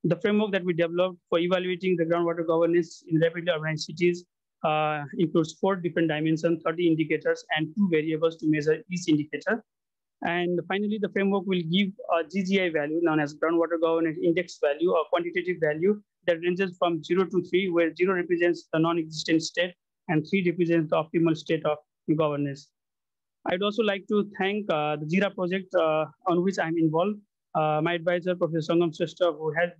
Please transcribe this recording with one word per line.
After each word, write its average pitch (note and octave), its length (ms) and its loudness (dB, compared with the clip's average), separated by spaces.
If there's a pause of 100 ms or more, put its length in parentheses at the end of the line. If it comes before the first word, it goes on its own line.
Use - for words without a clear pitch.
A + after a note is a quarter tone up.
The E3+ 140 2
framework G#3 340 0
that F#3 140 -2
we F3+ 80 0
developed F3 440 0 (120)
for F3 100 2
evaluating F#3 560 0
the E3 80 0
groundwater E3+ 420 0
governance E3 640 2
in D#3+ 120 2
rapidly E3 320 0
urbanized D#3 340 -2
cities, F3 400 -2 (380)
uh, D3+ 400 0 (140)
includes D#3+ 360 0
four G3 240 0
different E3 320 0
dimensions, D#3+ 560 0
thirty E3+ 220 0
indicators, D#3+ 580 0 (100)
and D#3 200 -4
two G3+ 140 2
variables D#3+ 480 0
to D#3 120 -2
measure D#3 420 2
each F3 160 -4
indicator. D3+ 560 0 (600)
And F3 440 0
finally, G#3 340 -2
the E3+ 80 -2
framework G3 360 0
will F#3 160 0 (100)
give G3 180 2 (280)
a E3 100 -2
G F#3 160 -2
G F#3+ 180 2
I F3+ 80 2
value D#3 320 -2
known D#3+ 180 2
as D3 160 -2
groundwater E3 460 0
governance E3 400 0
index F3 400 0
value, D#3 300 2
a E3 180 2
quantitative F3 520 -2
value E3 400 0 (260)
that E3 140 0
ranges F3+ 380 -2
from E3+ 240 0
zero F3+ 220 2
to F3 180 -2
three, F#3 260 0
where E3 240 2
zero F#3 220 0
represents F3 580 0
the D#3+ 60 2
non-existent D#3+ 640 0
state F3+ 320 -4 (320)
and D#3 200 0
three G3 220 0
represents E3 400 0
the E3 60 0
optimal D#3+ 420 0
state D#3+ 280 -4
of D3+ 120 0 (400)
governance. C#3+ 540 -2 (760)
I'd F#3 140 -2
also G#3 220 -2
like G3 240 -2
to G#3 200 0 (120)
thank, G3+ 320 -2
uh, D3+ 240 0
the D3+ 100 -8
jira F#3+ 300 0
project, F#3 400 -4
uh, D#3 300 2 (200)
on F3 180 2
which F#3+ 140 0
I'm E3 220 -2
involved, E3 400 2 (340)
uh, D#3 300 0
my E3+ 100 0
advisor, F3 420 0
Professor E3 380 -2
Sangam E3+ 180 4
Shrestha, E3+ 460 -2
who D#3 140 -4
has F3 180 0 (100)